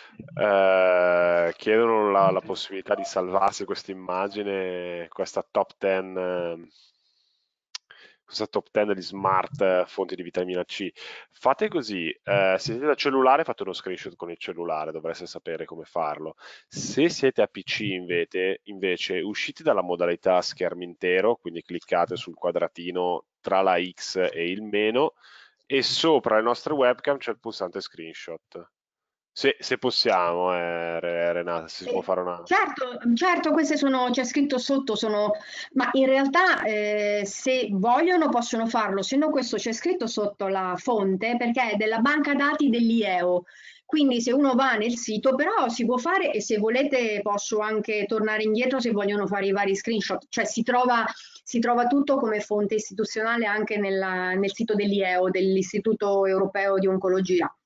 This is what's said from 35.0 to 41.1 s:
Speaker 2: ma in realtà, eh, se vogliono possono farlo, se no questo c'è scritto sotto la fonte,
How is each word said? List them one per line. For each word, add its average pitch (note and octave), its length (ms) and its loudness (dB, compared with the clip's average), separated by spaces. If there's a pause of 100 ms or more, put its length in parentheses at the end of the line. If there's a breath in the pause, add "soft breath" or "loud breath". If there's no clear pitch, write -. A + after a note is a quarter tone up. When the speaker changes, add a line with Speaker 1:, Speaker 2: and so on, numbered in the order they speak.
Speaker 2:
ma C4 200 0
in C4+ 120 4
realtà, C#4 580 4
eh, G#3 640 0
se B3+ 460 -2
vogliono C#4 580 4
possono A#3 380 -2
farlo, G3+ 340 0
se C4 160 -2
no D#4 120 2
questo B3 280 -2
c'è A3+ 160 -4
scritto E4 340 -2
sotto G3+ 400 -4
la F#3 300 -2
fonte, G#3+ 600 0